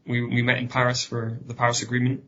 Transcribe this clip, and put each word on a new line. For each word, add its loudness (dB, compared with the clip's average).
we, 0
we 0
met 2
in -2
Paris 2
for -6
the -10
Paris 2
Agreement, 0